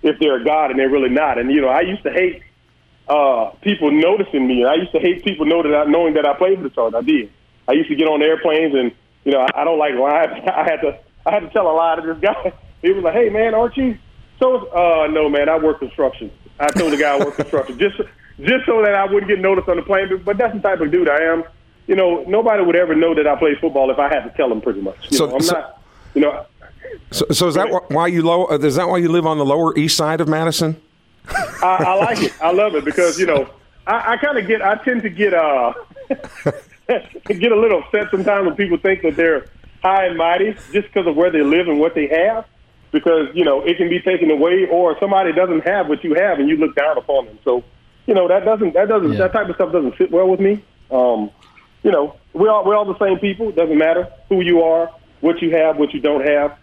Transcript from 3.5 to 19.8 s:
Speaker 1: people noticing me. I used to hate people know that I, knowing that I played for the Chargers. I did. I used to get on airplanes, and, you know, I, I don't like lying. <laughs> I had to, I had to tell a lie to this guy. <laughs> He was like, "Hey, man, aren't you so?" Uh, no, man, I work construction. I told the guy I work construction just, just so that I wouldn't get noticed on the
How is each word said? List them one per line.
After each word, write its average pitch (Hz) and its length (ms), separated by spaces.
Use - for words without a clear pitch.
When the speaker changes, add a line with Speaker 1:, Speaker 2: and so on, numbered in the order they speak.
Speaker 1:
people 202 300
noticing 160 560
me. 123 180
I 143 100
used 180 180
to 165 60
hate 175 240
people 151 220
know 165 180
that 151 120
I, 147 100
knowing 156 300
that 147 100
I 143 80
played 185 240
for 180 60
the 139 60
Chargers. 113 280
I 120 80
did. 131 260
I 127 60
used 160 160
to 151 60
get 156 120
on 151 140
airplanes, 160 540
and, 123 160
you 139 80
know, 135 80
I, 139 200
I - 40
don't 165 140
like 147 160
lying. 147 540
<laughs> - 0
I 170 140
had 156 180
to, 147 160
I 165 60
had 208 100
to 160 80
tell 196 200
a 156 40
lie 160 240
to 165 40
this 160 180
guy. 190 380
<laughs> - 60
He 175 120
was 196 100
like, 165 100
"Hey, 233 140
man, 214 280
aren't 233 200
you 254 220
so?" 254 300
Uh, 170 380
no, 156 200
man, 143 220
I 160 80
work 156 220
construction. 127 520
I 147 60
told 156 260
the 143 40
guy 143 200
I - 20
work 143 160
construction 135 420
just, 190 200
just 254 260
so 226 180
that 208 120
I 196 80
wouldn't 196 240
get 196 120
noticed 185 280
on 180 80
the 170 60